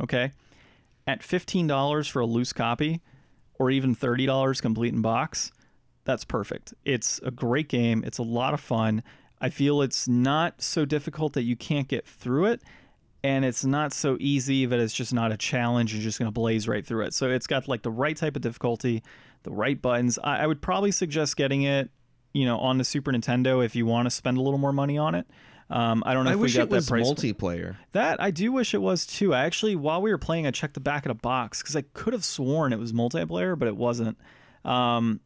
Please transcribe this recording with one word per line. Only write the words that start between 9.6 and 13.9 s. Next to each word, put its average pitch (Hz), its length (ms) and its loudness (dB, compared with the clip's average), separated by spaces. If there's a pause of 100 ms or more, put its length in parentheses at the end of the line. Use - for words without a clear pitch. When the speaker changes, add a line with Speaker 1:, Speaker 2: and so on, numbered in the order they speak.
Speaker 1:
it's - 260 -2
not 135 540 2
so - 240 0
difficult 151 480 -2
that 131 100 0
you 120 120 0
can't 143 320 -2
get - 180 -4
through 135 420 -2
it, 233 140 0 (640)
and 135 200 2
it's 127 220 0
not 143 260 0